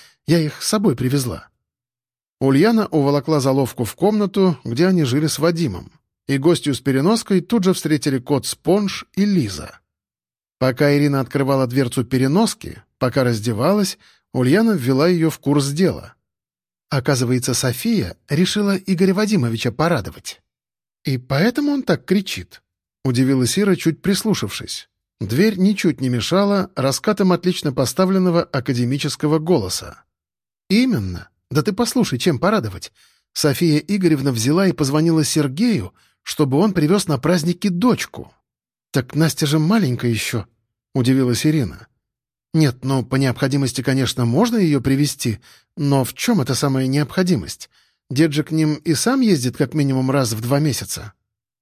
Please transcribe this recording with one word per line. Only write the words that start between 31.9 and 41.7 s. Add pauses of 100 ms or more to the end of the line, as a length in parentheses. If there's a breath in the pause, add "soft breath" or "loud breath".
чем
порадовать. (400 soft breath)
София
Игоревна
взяла
и
позвонила
Сергею, (300)
чтобы
он
привез
на
праздники
дочку». (600)
«Так
Настя
же
маленькая
еще», (480)
удивилась
Ирина. (680)